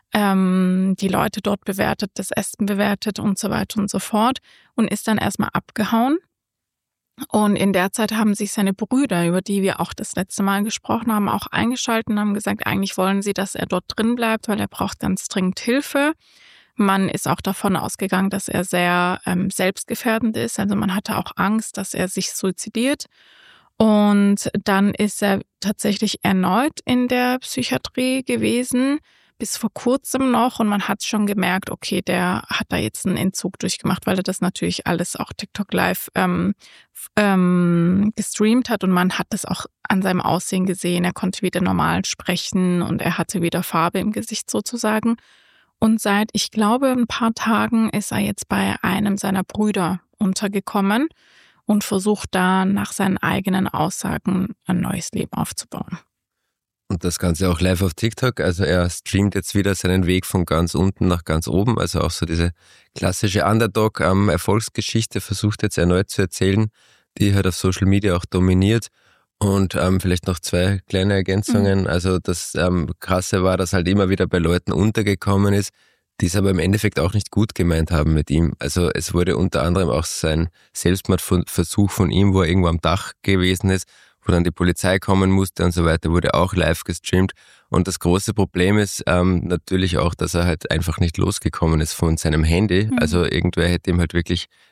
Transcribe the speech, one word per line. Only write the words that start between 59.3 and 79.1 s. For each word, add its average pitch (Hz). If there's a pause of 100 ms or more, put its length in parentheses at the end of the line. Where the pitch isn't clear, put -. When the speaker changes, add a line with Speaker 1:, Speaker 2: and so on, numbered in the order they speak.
Speaker 2:
jetzt -
wieder 98
seinen 92
Weg 92
von 90
ganz 85
unten 92
nach 87
ganz 80
oben. 104
Also -
auch 82
so -
diese 85 (440)
klassische 95
Underdog, 110
ähm, 95
Erfolgsgeschichte 104
versucht -
jetzt -
erneut 90
zu -
erzählen, 98 (480)
die 101
halt 98
auf 90
Social 92
Media 98
auch 87
dominiert. 92 (520)
Und, 98
ähm, 92
vielleicht 90
noch 90
zwei 95
kleine 98
Ergänzungen. 98
Speaker 1:
Mhm. 90
Speaker 2:
Also 90
das, -
ähm, 90
Krasse 92
war, 92
dass 92
halt 87
immer 98
wieder 95
bei 92
Leuten 87
untergekommen 101
ist, 101 (500)
die 90
es 85
aber 98
im 90
Endeffekt 98
auch 82
nicht 104
gut 104
gemeint 82
haben 78
mit 76
ihm. 80
Also 85
es -